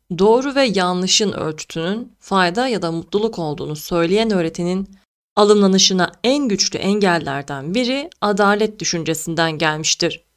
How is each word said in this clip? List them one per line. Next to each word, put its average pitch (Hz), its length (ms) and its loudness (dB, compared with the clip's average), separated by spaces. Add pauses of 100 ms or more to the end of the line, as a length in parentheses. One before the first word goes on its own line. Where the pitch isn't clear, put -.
(180)
doğru 247 380 4
ve 277 80 4
yanlışın 185 680 0
ölçütünün 165 880 -6
fayda 190 480 0
ya 220 140 -2
da 165 100 -2
mutluluk 202 480 -4
olduğunu 151 360 -6
söyleyen 180 560 0
öğretinin 180 680 -2 (380)
alımlanışına 190 760 4 (120)
en 277 240 2
güçlü - 320 -2
engellerden 160 960 -2
biri 262 360 -2 (120)
adalet 208 580 0
düşüncesinden 165 800 -4
gelmiştir. 156 680 -2 (120)